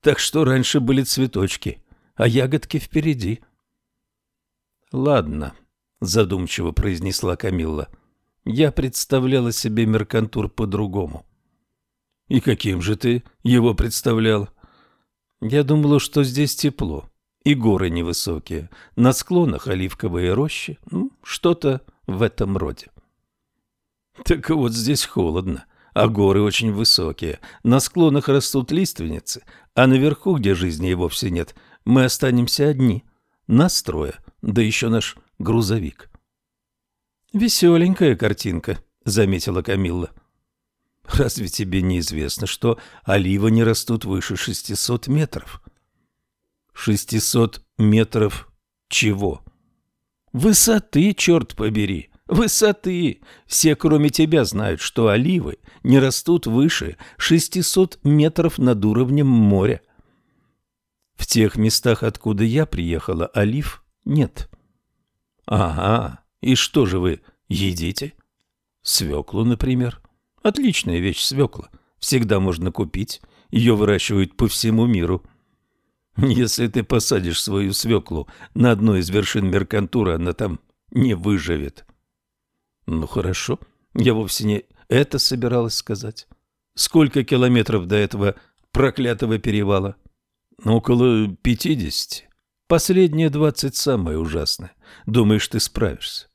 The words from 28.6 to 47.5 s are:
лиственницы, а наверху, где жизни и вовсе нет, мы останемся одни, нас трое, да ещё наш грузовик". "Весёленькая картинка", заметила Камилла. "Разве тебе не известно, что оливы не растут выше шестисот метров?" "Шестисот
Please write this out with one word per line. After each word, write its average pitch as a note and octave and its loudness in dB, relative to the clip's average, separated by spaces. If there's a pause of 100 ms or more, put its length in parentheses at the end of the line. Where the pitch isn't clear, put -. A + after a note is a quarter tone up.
лиственницы, D3 -6 (320)
а B2+ 6
наверху, C3+ 2
где G2+ 2
жизни F2 -2
и F#2 0
вовсе F2 -4
нет, E2+ -6 (300)
мы B2+ 4
останемся B2+ 0
одни, C3 0 (420)
нас D3 2
трое, D#2 -6 (280)
да A2 0
ещё A2 0
наш A2+ -2 (220)
грузовик". G#2+ -2 (1200)
"Весёленькая F3+ 4
картинка", G2 -4 (220)
заметила G2 0
Камилла. F2+ -2 (920)
"Разве A2+ -2
тебе F#2 -2
не F2+ 0
известно, D2+ -6
что A#2 -2 (260)
оливы G2 2
не A2+ 4
растут A2+ -2
выше F#2+ -4
шестисот - -6
метров?" - -4 (1080)
"Шестисот - -2 (140)